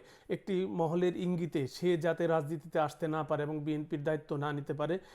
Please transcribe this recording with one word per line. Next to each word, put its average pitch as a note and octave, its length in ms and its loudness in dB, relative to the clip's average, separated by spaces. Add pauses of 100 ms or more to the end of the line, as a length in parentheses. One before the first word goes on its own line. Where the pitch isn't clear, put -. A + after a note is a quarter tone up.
(300)
একটি F#3 360 0
মহলের F3 520 2
ইঙ্গিতে E3+ 500 0
সে F3+ 300 2
যাতে E3 300 2
রাজনীতিতে D#3+ 520 0
আসতে D3+ 280 0
না D#3 160 0
পারে D3 200 0
এবং D3+ 160 -2
বিএনপির D3+ 440 -2
দায়িত্ব D3+ 320 -2
না C#3+ 180 -2
নিতে C#3+ 200 -4
পারে, D3+ 260 -2 (160)